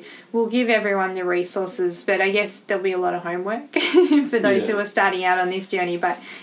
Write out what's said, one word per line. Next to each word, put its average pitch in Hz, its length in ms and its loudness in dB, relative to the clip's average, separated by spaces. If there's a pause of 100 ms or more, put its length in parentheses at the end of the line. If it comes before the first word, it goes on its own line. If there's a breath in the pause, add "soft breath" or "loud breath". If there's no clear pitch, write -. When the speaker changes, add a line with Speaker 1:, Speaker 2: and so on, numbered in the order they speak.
(320 loud breath)
Speaker 1:
we'll 233 140 2
give 233 220 0
everyone 196 460 0
the 185 100 -4
resources, 180 800 -2
but 190 160 0
I 190 100 2
guess 202 300 -2
there'll 196 220 -4
be 190 100 0
a 180 60 -2
lot 180 160 -2
of 175 80 -6
homework 190 500 -6
<laughs> 294 580 4
for 233 100 2
those 196 280 2
Speaker 2:
Yeah. 214 60 0
Speaker 1:
who 202 60 0
are 208 40 0
starting 190 400 0
out 185 140 2
on 180 120 0
this 190 180 -4
journey. 175 280 -2
But 180 220 -2 (240 loud breath)